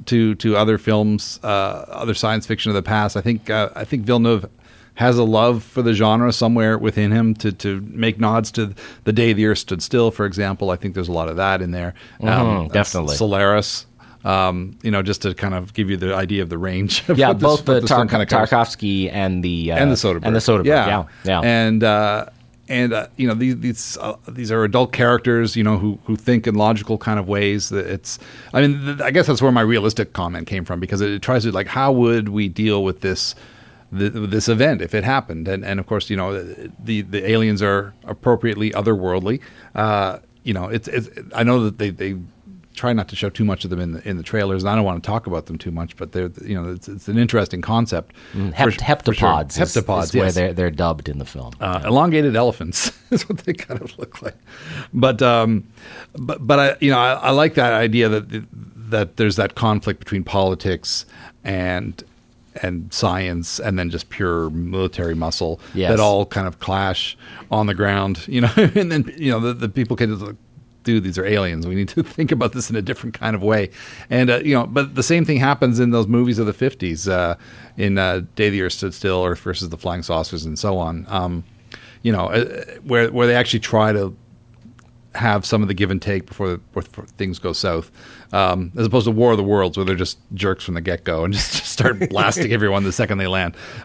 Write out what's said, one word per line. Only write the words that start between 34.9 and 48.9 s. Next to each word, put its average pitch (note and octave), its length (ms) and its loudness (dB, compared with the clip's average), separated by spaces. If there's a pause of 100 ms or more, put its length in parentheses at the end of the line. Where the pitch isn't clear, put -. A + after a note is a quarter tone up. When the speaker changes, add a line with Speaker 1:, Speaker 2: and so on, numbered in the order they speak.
Speaker 1:
it G#2 120 -2
happened? F2 420 -2
And, F#2+ 160 -4
and G2 160 -4
of F#2 80 -8
course, G#2 220 -4
you G2+ 80 -2
know, F#2+ 260 -4
the, G#2 600 -6
the F#2+ 280 -4
aliens A2 300 2
are G2+ 320 0 (100)
appropriately A2 680 0
otherworldly. G2 680 0 (340)
Uh, G#2 440 0 (260)
you A#2 100 -2
know, F#2 120 -4
it's, A2 240 -6
it's, A2+ 180 -4 (260)
I A#2 100 0
know B2 200 4
that G#2 140 -2
they, G#2 140 -2
they F#2+ 260 -6 (580)
try A#2+ 180 -2
not G#2+ 140 0
to - 80 -14
show G2+ 120 -4
too G2 160 -2
much G2+ 200 0
of F2+ 80 -6
them F2+ 80 -4
in E2+ 140 -4
the, D#2+ 140 -10
in F#2+ 100 -4
the E2+ 60 -8
trailers, G2 380 -2
and G2+ 80 -2
I G#2 60 2
don't G#2+ 100 2
wanna F2+ 140 -2
talk G#2 260 -4
about E2+ 220 -6
them D#2+ 100 -10
too F2 140 -8
much, E2 260 -8
but E2 140 -12
they're, F2+ 180 -4 (140)
you G#2 100 -6
know, F2 180 -6
it's, F2+ 160 -12
it's G2+ 200 -12
an G#2+ 100 0
interesting A2+ 420 2
concept A2 540 -2 (200)
Speaker 2:
Mm, G2 180 -4
Speaker 1:
for D#2 40 -8 (140)
Speaker 2:
hept-, - 140 -4
Speaker 1:
s-, C#3+ 200 0